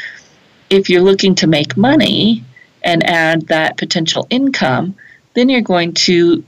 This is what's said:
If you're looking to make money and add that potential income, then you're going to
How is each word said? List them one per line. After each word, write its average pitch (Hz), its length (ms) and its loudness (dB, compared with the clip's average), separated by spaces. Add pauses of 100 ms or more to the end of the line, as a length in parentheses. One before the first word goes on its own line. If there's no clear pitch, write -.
(680)
If 196 200 2
you're 175 120 4
looking 190 340 2
to 170 120 0
make 151 280 0
money 226 680 0 (400)
and 170 220 0
add 165 420 0
that 160 300 -2
potential - 520 -4
income, 190 640 -2 (380)
then 247 160 2
you're 254 120 2
going 175 320 -2
to 170 540 2